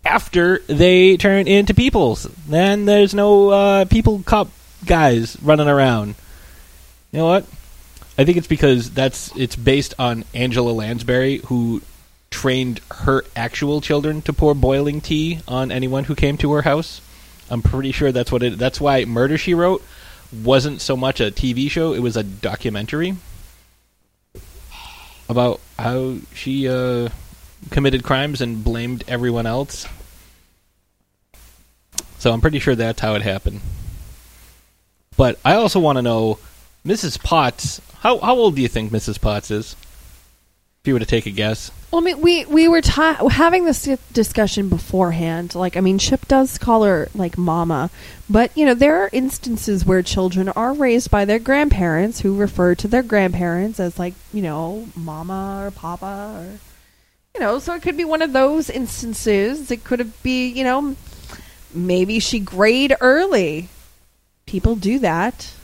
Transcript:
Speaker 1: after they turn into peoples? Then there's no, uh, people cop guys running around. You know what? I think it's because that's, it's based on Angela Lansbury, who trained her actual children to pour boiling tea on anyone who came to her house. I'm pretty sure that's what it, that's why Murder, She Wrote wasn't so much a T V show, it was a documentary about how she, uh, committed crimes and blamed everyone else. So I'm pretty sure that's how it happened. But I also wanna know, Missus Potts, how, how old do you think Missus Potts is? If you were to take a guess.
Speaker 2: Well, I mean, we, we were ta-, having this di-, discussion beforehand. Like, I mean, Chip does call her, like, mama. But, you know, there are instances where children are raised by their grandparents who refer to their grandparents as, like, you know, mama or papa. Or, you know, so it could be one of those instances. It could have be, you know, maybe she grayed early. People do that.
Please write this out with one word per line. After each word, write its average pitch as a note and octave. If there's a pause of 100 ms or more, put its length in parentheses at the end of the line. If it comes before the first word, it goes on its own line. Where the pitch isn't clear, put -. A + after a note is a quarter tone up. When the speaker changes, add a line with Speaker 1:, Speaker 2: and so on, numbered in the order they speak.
Speaker 1:
after F3+
they F3+
turn G3
into G3+
peoples? G#3 (240)
Then G3
there's G3+
no, G3+
uh, G3
people G#3
cop G#3 (360)
guys C3
running D3+
around. A#2+ (1000)
You D3+
know E3
what? F#3 (720)
I C3+
think F3
it's E3
because C3+
that's, -
it's C3
based C3+
on A#2+
Angela A#2+
Lansbury, A#2+
who A#2 (480)
trained B2+ (100)
her C3+ (100)
actual C#3+
children D3+
to D3
pour D3
boiling C#3+
tea D#3+
on B2+
anyone C3
who C#3
came C#3+
to D3
her D3
house. D3+ (500)
I'm A#2+
pretty C3+
sure C#3+
that's B2
what B2
it, A2
that's B2+
why C#3
Murder, B2
She F3+
Wrote F3 (580)
wasn't C3
so C3+
much C3
a G#2+
T B2
V C3
show, D#3+
it A#2
was A#2
a A2
documentary A2 (2250)
about A#2+ (180)
how B2+ (180)
she, C3+
uh, B2+ (640)
committed C3+
crimes C#3+
and A#2
blamed A#2
everyone A#2+
else. B2+ (2250)
So A#2
I'm A2+
pretty D3+
sure C3
that's A2+
how A2
it G#2
happened. G2 (1600)
But B2+
I C#3+
also G#3+
wanna C#3
know, A2+ (460)
Missus F#3
Potts, - (200)
how, A#3+
how A#3+
old G#3
do C3+
you A#2
think A2
Missus G#2+
Potts G#2
is? G#2+ (1080)
If -
you C3+
were A#2
to A2
take A#2
a G#2
guess. G#2+ (180)
Speaker 2:
Well, E4+
I E4
mean, F4
we, E4+
we D#4+
were E4+
ta-, D#4
having E4+
this D4+
di-, C4+ (140)
discussion G#3+
beforehand. E3+
Like, F3+
I F#3
mean, F#3+
Chip -
does C4+
call A3+
her, F3+
like, F3+
mama. E3 (400)
But, A3+
you D4+
know, B3
there D4+
are -
instances A3+
where F#3
children F#3
are A#3+
raised B3+
by G3+
their G#3+
grandparents A3
who G3
refer F3+
to -
their A#3+
grandparents F#3+
as, F3
like, F3+ (180)
you G#3
know, E3+
mama F#3+
or G3
papa. G3
Or, F#3+ (760)
you G4+
know, A#3
so F4
it E4+
could E4+
be E4+
one D#4+
of D4
those C#4
instances. A#3
It A#3
could B3
have A3+
be, B3+
you B3
know, C4+ (800)
maybe F3+
she -
grayed A3
early. B3 (760)
People G#3
do G#3
that. F#3+ (120)